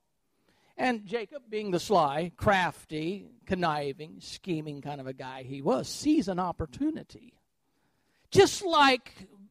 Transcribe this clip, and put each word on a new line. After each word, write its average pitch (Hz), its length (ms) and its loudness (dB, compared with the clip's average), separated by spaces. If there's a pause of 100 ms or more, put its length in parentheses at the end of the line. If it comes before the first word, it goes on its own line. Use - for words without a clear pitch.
(760)
And 247 280 -2
Jacob, 233 440 -8
being 214 220 -4
the 175 80 0
sly, 165 560 2
crafty, 180 960 -2 (160)
conniving, 151 720 -4
scheming 156 640 -8
kind 143 180 -10
of 131 80 -12
a 135 60 -8
guy 131 300 -12
he 135 180 -12
was, 190 260 0
sees 302 400 2
an 185 100 -2
opportunity. 185 1000 -6 (880)
Just 392 360 6
like 277 640 2 (240)